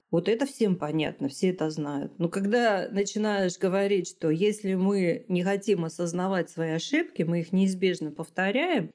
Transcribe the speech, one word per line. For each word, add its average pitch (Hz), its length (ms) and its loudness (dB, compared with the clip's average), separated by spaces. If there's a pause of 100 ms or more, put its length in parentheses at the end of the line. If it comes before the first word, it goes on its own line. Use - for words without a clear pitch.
(100)
Вот 170 180 2
это 233 160 2
всем 214 300 0
понятно, 151 540 -2
все 185 220 0
это 156 200 -2
знают. 147 480 -6
Но 170 100 0
когда 202 640 2
начинаешь 196 680 0
говорить, 196 500 0
что - 220 -4
если 196 440 0
мы 190 540 2
не 180 160 0
хотим 196 400 0
осознавать 175 640 -2
свои 165 200 -2
ошибки, 240 520 -2
мы 170 180 0
их 170 120 -6
неизбежно 185 580 2
повторяем, 196 840 0